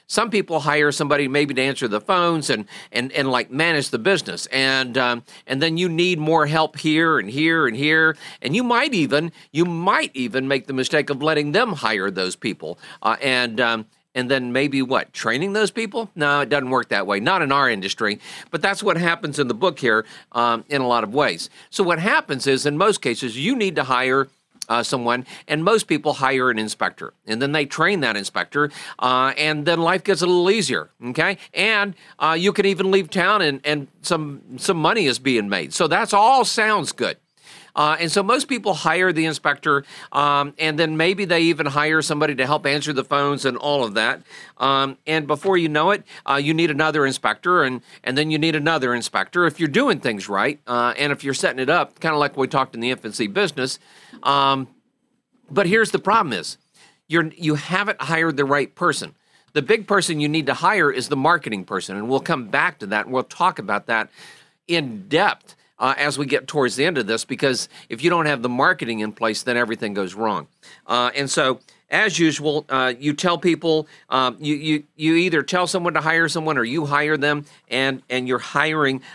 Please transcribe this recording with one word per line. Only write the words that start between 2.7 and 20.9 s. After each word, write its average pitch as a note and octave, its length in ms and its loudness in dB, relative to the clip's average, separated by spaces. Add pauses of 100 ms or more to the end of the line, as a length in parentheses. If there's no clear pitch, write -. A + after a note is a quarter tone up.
and, B2 180 -4
and, C3+ 180 0
like, B2 220 0
manage D#3 380 0
the B2 100 -2
business. A2+ 460 -2
And, C3 520 0
um, A#2+ 260 0 (220)
and C3+ 160 -4
then E3 140 0
you F3+ 140 0
need F3 300 0
more D#3 260 2
help D#3 320 0
here D#3 420 2
and G2 100 -6
here D#3 380 0
and A2 80 -2
here. D#3 400 2 (260)
And C3+ 140 -2
you B3 80 0
might B3 300 0
even, D#3 400 0 (180)
you E3 140 2
might F3+ 480 -2
even C3 340 -4
make C#3 200 -2
the C#3 60 -8
mistake C3 360 0
of C3+ 120 -4
letting D3+ 300 0
them G#3+ 220 0
hire A2 360 -2
those F#2 280 -4
people, E2+ 420 -8 (220)
uh, A2 200 0
and, B2 380 0
um, A#2 260 0 (300)
and B2 140 -2
then B2+ 220 0
maybe C3+ 300 0
what, B2 320 -2
training C#3 400 -2
those G#3 180 0
people? A3 440 -6
No, D3 260 2
it C3 80 -2
doesn't C3+ 200 0
work B2+ 200 0
that G2+ 180 0
way. G2+ 120 0
Not F3 220 0
in C#3 100 0
our C#3 180 4
industry, G#2 500 -2 (320)
but E3 100 -4
that's G3 220 -2
what F#3 140 2
happens E3 420 -2
in C3+ 80 2
the A#2 60 -2
book D#3 260 -2
here, A2 260 2 (260)
um, A#2 380 0
in C#3+ 120 0
a B2+ 60 0
lot A#2+ 160 2